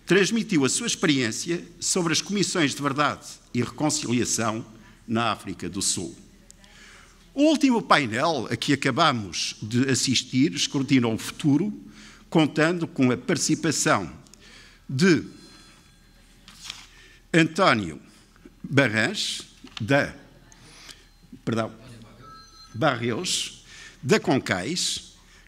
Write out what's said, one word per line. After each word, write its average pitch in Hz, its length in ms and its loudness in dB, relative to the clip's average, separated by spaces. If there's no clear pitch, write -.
transmitiu 185 600 2
a 127 40 4
sua - 180 -4
experiência 143 760 0
sobre 170 340 0
as - 80 0
comissões 180 540 0
de 135 60 -10
verdade 139 440 -2
e 123 80 0
reconciliação 113 1040 -2
na 117 240 0
África 95 380 -8
do 95 120 -6
Sul. - 340 -4
O 277 100 2
último 262 380 4
painel 143 680 2
a 120 40 -2
que - 180 0
acabamos 135 880 0
de 120 280 0
assistir 131 640 0
escrutinou 131 600 0
o 107 40 -2
futuro, 165 560 -2
contando 156 580 2
com 127 240 2
a 117 60 0
participação 143 960 0
de 135 360 4
António 156 680 2
Barrantes, 127 840 0
da, 110 320 0
perdão, 113 280 -4
Barreus, 120 880 -2
da 175 180 4
Concais, 123 920 -2